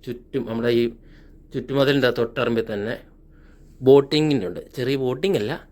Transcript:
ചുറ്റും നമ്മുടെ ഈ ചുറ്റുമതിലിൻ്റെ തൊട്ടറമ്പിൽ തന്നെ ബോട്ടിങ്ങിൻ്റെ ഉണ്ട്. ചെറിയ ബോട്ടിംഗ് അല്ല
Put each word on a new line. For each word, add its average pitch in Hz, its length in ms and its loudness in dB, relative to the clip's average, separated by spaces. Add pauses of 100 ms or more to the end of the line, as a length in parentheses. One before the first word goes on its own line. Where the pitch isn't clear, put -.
ചുറ്റും 120 440 -8
നമ്മുടെ 117 220 -2 (100)
ഈ - 20 2 (680)
ചുറ്റുമതിലിൻ്റെ 139 560 0 (100)
തൊട്ടറമ്പിൽ 117 520 -2
തന്നെ 104 240 -6 (920)
ബോട്ടിങ്ങിൻ്റെ 143 600 4
ഉണ്ട്. 90 120 -10 (160)
ചെറിയ 131 280 -2
ബോട്ടിംഗ് 147 360 -2
അല്ല 107 100 -4 (200)